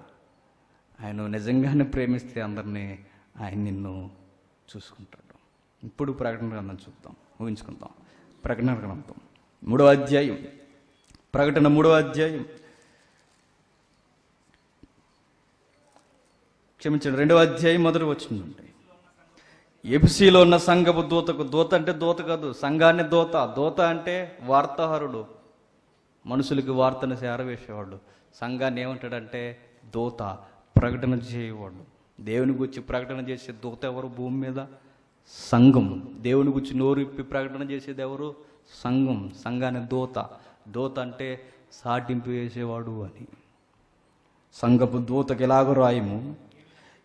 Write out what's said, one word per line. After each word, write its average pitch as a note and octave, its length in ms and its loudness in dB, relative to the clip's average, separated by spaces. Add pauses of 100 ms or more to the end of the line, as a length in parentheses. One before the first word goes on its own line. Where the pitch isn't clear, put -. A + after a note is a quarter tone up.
(1040)
ఆయన G#2 220 -8
నిజంగానే C3 560 0
ప్రేమిస్తే B2 580 -4
అందరినీ G2+ 640 -10 (360)
ఆయన G2+ 160 -10
నిన్ను G2 540 -8 (640)
చూసుకుంటాడు. - 600 -20 (500)
ఇప్పుడు C#3 260 -6
ప్రకటన A2+ 420 -6
గ్రంథం G2 200 -10
చూద్దాం, - 420 -20 (260)
ముగించుకుందాం. - 480 -10 (560)
ప్రకటన A#2+ 340 -2
గ్రంథం G2 360 -12 (480)
మూడవ C#3 260 6
అధ్యాయం, C#3 580 2 (880)
ప్రకటన D3 340 4
మూడవ D#3 240 6
అధ్యాయం, D#3 540 2 (4000)
క్షమించండి, D3 400 -2
రెండవ D#3 200 6
అధ్యాయం E3 460 4
మొదటి E3 200 2
వచనం C#3 360 -4
నుండి. D#2+ 300 -16 (1200)
"ఎఫెసీలో F#3 480 8
ఉన్న F3 160 10
సంఘపు E3+ 440 4
దూతకు", D#3+ 420 -2
దూత D#3 320 2
అంటే E3+ 180 0
దూత E3 280 -2
కాదు, D3+ 320 -4
సంఘాన్ని D#3+ 500 4
దూత. D#3 540 2
దూత D#3 240 0
అంటే E3+ 600 -2
వార్తాహరుడు, C#3+ 840 0 (1000)
మనుషులకి C3+ 460 -2
వార్తను C3 420 0
చేరవేసేవాడు. A#2+ 840 -10 (360)
సంఘాన్ని B2 460 -4
ఏమంటాడంటే A#2+ 880 -10 (260)
దూత. A#2 420 -6 (440)
ప్రకటన B2 320 -2
చేయవాడు. A2+ 680 -8 (420)
దేవుని B2 300 0
గురించి B2+ 280 -6
ప్రకటన B2+ 480 -8
చేసే B2+ 220 -12
దూత A#2 340 -12
ఎవరు C3 220 -8
భూమి B2 300 -6
మీద? C3+ 280 -6 (840)
సంఘం. A#2+ 640 6
దేవుని C3+ 320 2
గురించి C3+ 240 -4
నోరు C3+ 260 2
ఇప్పి C3+ 240 -6
ప్రకటన C3+ 480 -8
చేసేది C3+ 300 -10
ఎవరు? C#3 340 -8 (480)
సంఘం. B2 480 -2 (120)
సంఘాన్ని B2 440 -6
దూత. B2+ 380 -6 (420)
దూత C3 320 -6
అంటే B2+ 420 -10 (300)
సాటింపు B2 580 -6
వేసేవాడు A#2 760 -8
అని. - 240 -16 (1300)
సంఘపు B2 440 2
దూతకి B2+ 460 -2
ఎలాగో C3+ 300 4
రాయము, B2 640 0 (680)